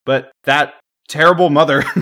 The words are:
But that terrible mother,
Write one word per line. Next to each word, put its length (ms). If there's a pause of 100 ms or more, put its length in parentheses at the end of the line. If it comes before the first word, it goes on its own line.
But 240 (140)
that 300 (340)
terrible 420
mother, 320 (200)